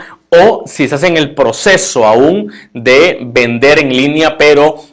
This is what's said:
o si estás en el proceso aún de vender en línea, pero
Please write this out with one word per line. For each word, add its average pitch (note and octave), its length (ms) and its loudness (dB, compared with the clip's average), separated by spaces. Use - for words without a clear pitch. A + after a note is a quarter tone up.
o F#3 380 2
si - 180 -6
estás C#3 200 -4
en F3 120 0
el D3+ 180 -2
proceso C3+ 720 0
aún D#3 460 0
de C3 480 0
vender B2 580 0
en C#3+ 100 -2
línea, D3 480 -2
pero D3 560 2